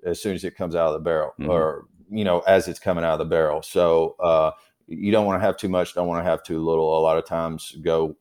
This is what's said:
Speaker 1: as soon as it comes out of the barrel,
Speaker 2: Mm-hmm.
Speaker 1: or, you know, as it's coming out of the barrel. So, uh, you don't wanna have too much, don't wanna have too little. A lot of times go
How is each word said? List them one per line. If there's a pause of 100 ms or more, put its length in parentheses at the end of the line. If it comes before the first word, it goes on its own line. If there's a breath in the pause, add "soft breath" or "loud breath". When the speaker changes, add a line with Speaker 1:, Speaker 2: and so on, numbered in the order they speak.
Speaker 1:
as
soon
as
it
comes
out
of
the
barrel,
Speaker 2:
Mm-hmm.
Speaker 1:
or, (220)
you
know,
as
it's
coming
out
of
the
barrel.
So,
uh, (340 soft breath)
you
don't
wanna
have
too
much,
don't
wanna
have
too
little.
A
lot
of
times
go